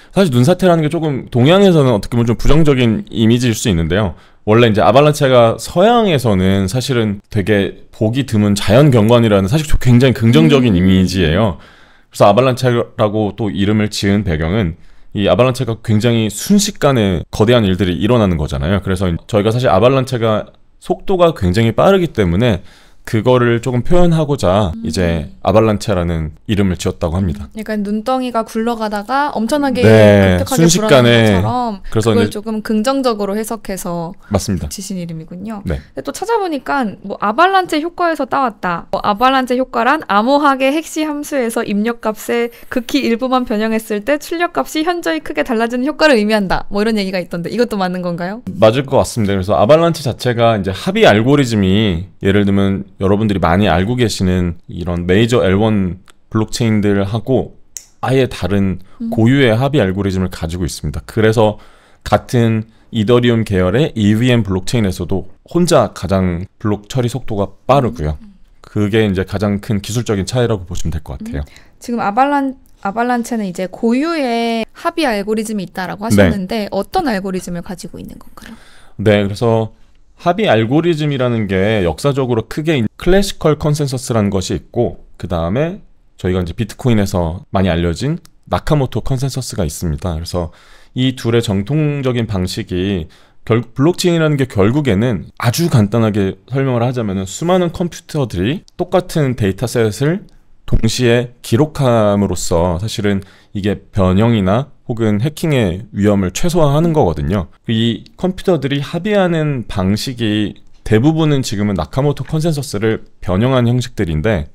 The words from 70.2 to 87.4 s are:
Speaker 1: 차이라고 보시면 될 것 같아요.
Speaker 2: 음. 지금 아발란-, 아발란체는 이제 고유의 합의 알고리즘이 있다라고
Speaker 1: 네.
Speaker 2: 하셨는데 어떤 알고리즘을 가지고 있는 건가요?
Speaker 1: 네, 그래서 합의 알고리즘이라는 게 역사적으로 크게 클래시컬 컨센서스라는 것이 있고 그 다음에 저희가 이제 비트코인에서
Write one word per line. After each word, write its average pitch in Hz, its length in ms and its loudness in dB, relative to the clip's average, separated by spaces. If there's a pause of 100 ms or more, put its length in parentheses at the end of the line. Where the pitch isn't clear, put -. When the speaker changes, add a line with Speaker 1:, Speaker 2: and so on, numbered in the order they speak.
Speaker 1:
차이라고 113 380 -2
보시면 - 280 -4
될 78 100 -6
것 - 160 -12
같아요. 220 220 -10
Speaker 2:
음. 147 40 -8 (340)
지금 233 220 -6
아발란-, 269 560 0 (260)
아발란체는 233 640 -4
이제 185 240 -6
고유의 233 1000 -2
합의 330 340 -4
알고리즘이 214 580 -4
있다라고 185 440 -8
Speaker 1:
네. 202 140 4
Speaker 2:
하셨는데 196 480 -2
어떤 277 380 -2
알고리즘을 185 540 -6
가지고 - 360 -14
있는 - 200 -16
건가요? - 380 -20 (400)
Speaker 1:
네, 104 260 2
그래서 110 500 0 (500)
합의 185 260 0
알고리즘이라는 127 1000 0
게 98 340 0
역사적으로 120 640 -2
크게 151 380 -2 (120)
클래시컬 180 640 2
컨센서스라는 131 720 -2
것이 98 240 -4
있고 - 520 -6 (100)
그 - 100 -12
다음에 98 560 -4 (340)
저희가 92 260 -2
이제 85 100 -6
비트코인에서 98 1000 -2